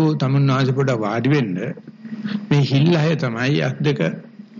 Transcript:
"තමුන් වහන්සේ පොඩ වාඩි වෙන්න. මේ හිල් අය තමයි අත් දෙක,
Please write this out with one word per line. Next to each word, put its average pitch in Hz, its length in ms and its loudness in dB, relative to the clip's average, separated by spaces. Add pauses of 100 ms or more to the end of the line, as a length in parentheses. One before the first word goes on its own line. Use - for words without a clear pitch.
(140)
"තමුන් 139 340 2
වහන්සේ 131 280 2
පොඩ 135 200 0
වාඩි 113 340 0
වෙන්න. 120 260 2 (880)
මේ 143 180 2
හිල් 135 340 4
අය 160 200 2
තමයි 127 460 -2
අත් 139 180 -2
දෙක, 131 200 0 (600)